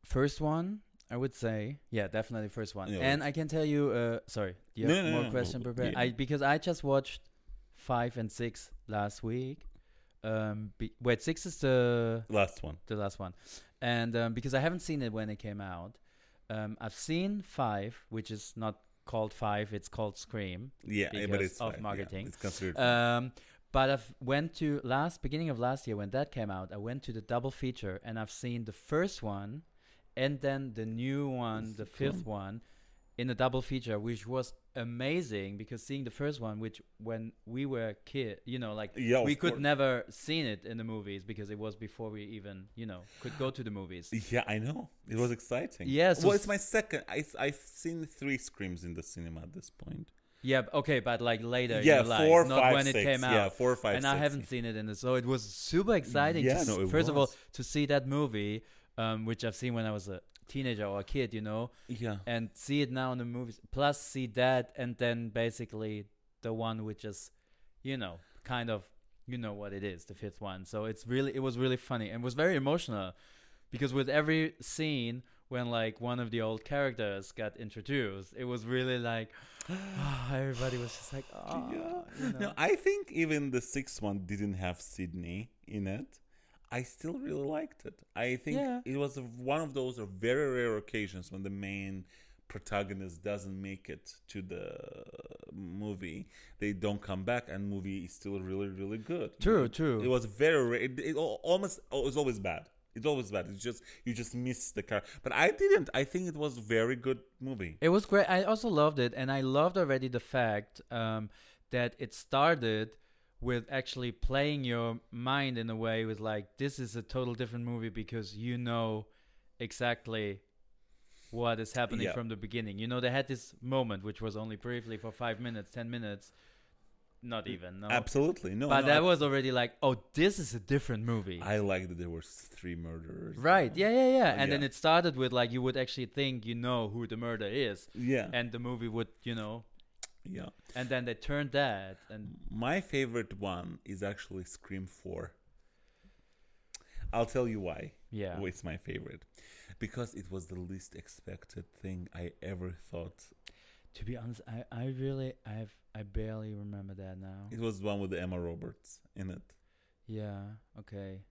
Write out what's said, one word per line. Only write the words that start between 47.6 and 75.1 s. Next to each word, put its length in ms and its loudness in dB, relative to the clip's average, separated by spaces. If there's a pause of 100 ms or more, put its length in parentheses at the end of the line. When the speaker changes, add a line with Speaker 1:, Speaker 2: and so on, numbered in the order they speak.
Speaker 2:
three 320 -4
Screams 460 -8
in 120 -6
the 80 -8
cinema 400 -10
at 100 -16
this 160 -14
point. 380 -12 (340)
Speaker 1:
Yeah, 220 4
b-, 100 -6
okay, 260 2
but, 220 0
like, 200 2
later 340 0
Speaker 2:
Yeah, 40 4
Speaker 1:
in 60 4 (140)
your 40 6
life, 240 6
Speaker 2:
four, 180 12
Speaker 1:
not 140 6
Speaker 2:
five, 140 10
Speaker 1:
when 140 6
it 60 6
Speaker 2:
six. 120 6
Speaker 1:
came 180 4
out. 100 4
Speaker 2:
Yeah, 160 6
four, 280 4
five, 180 2
Speaker 1:
And 120 2
I 60 6
Speaker 2:
six, 100 2
Speaker 1:
haven't 180 2
Speaker 2:
yeah. 60 -6
Speaker 1:
seen 180 -2
it 100 -2
in 120 -4
the, 80 -4
so 200 2
it 100 2
was 180 2
super 520 2
exciting 480 4
Speaker 2:
Yeah, 120 6
Speaker 1:
to 60 4
s-, 60 2
Speaker 2:
no, 140 2
it 80 4
Speaker 1:
first 200 6
of 60 2
all, 120 8
Speaker 2:
was. 100 -10 (160)
Speaker 1:
to 100 -6
see 240 0
that 200 4
movie, 560 0 (340)
um, 280 0
which 200 -2
I've 100 -2
seen 200 -2
when 100 0
I 60 0
was 180 -4
a 100 -6 (280)
teenager 380 -2
or 140 0
a 40 -4
kid, 300 0
you 80 -4
know, 280 -2 (180)
Speaker 2:
Yeah. 380 -4
Speaker 1:
and 300 -2
see 260 0
it 100 0
now 200 0
in 80 -2
the 60 -4
movies, 360 -6 (100)
plus 300 2
see 260 -4
that, 480 4
and 220 -4
then 320 2
basically 760 -2 (360)
the 120 -4
one 320 -2
which 200 -8
is, 240 -10 (540)
you 140 -4
know, 220 -8 (240)
kind 280 -2
of, 180 -4 (380)
you 100 -6
know 160 -4
what 200 -8
it 100 -4
is, 220 -4
the 100 -14
fifth 260 -10
one. 240 -8
So 200 -4
it's 200 -6
really, 300 2
it 40 0
was 200 0
really 180 4
funny 320 -4
and 140 -6
was 100 -2
very 220 4
emotional 580 0 (560)
because 240 -2
with 160 2
every 500 4
scene 600 -2 (280)